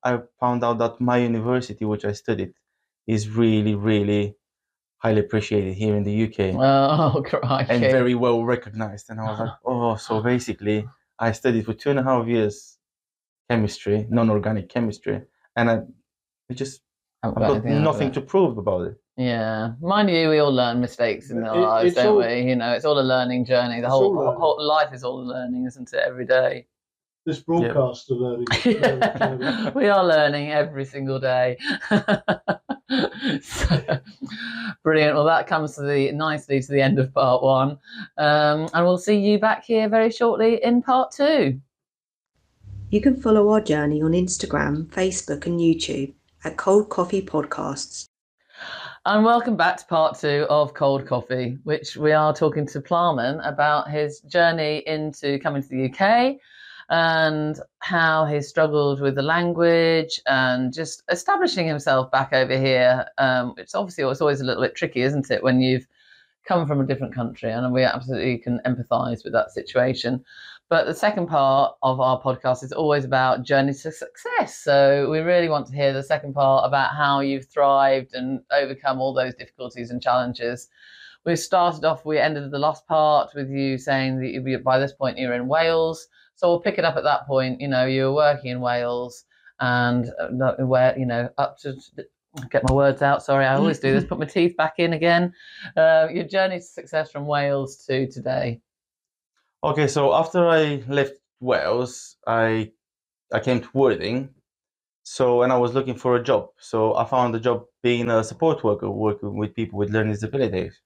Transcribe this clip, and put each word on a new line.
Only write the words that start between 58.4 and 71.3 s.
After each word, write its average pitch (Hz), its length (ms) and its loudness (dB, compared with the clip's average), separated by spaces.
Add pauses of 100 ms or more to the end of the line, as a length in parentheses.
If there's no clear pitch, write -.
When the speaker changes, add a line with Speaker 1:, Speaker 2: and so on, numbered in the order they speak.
Speaker 2:
struggled 147 640 0
with 139 120 0
the 139 80 -2
language 165 1040 2
and 127 460 0
just 156 380 -10
establishing 349 580 0
himself 143 420 0
back 135 220 0
over 131 240 2
here, 127 480 2 (140)
um, 127 400 0
which - 160 -18
obviously 180 300 -4
was 135 180 -2
always 143 180 2
a 135 40 -6
little 127 180 -2
bit - 120 -2
tricky, - 280 -4
isn't 139 280 0
it, 117 120 -2
when 127 180 4
you've 127 260 2 (600)
come 170 200 0
from 143 140 0
a 135 60 0
different 135 280 -4
country? 117 360 -6
And 123 240 -2
we 131 80 2
absolutely 127 560 -2
can 120 260 -4
empathise 120 580 -2
with - 120 -12
that - 160 0
situation. 127 720 -2 (460)
But 165 160 2
the 160 80 -4
second 208 320 -2
part 139 560 2